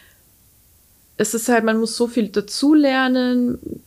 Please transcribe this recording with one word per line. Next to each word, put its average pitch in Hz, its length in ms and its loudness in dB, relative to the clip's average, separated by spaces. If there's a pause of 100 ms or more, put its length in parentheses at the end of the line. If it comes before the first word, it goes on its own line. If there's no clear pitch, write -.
(1160)
es 214 180 -2
ist 226 140 -4
halt, 233 140 4
man 220 160 0
muss 226 180 -2
so 240 120 0
viel 233 200 -2
dazulernen. 254 1300 0 (280)